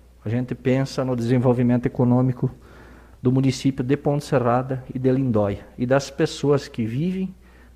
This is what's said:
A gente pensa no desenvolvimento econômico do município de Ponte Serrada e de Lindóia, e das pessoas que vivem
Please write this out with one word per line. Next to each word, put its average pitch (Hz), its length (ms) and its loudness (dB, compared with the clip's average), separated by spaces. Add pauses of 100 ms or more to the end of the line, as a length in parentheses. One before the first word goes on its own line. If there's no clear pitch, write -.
(240)
A 107 60 -6
gente 123 260 -4
pensa 131 480 0
no 127 120 -2
desenvolvimento 123 720 2
econômico 127 640 2 (720)
do 123 100 2
município 131 520 0
de 135 140 0
Ponte 147 260 -2
Serrada 127 600 0 (100)
e - 40 -6
de 127 140 2
Lindóia, 107 540 0 (120)
e 123 80 -4
das 139 240 0
pessoas 143 600 0
que 113 160 -4
vivem 185 480 -4 (420)